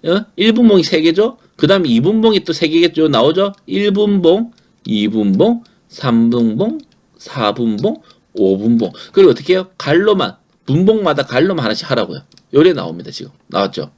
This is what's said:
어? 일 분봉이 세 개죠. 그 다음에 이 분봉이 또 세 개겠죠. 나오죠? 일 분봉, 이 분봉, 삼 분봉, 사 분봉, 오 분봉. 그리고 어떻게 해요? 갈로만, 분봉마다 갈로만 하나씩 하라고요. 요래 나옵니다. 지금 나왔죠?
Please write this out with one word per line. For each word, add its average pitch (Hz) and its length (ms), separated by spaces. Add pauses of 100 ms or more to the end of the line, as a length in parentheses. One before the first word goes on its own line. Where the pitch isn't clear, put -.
어? 196 200 (100)
일 220 180
분봉이 214 300
세 160 180
개죠. 180 360 (200)
그 - 80
다음에 175 240
이 113 100
분봉이 214 420
또 165 120
세 156 140
개겠죠. 165 400
나오죠? 160 460 (120)
일 202 260
분봉, 202 600 (340)
이 107 220
분봉, 113 560 (240)
삼 117 420
분봉, 120 480 (400)
사 107 360
분봉, 120 480 (340)
오 95 240
분봉. 113 320 (200)
그리고 190 200
어떻게 - 220
해요? 185 240
갈로만, 170 580 (320)
분봉마다 175 580
갈로만 139 400
하나씩 110 240
하라고요. 95 300 (340)
요래 165 200
나옵니다. 87 360
지금 - 220 (160)
나왔죠? 87 500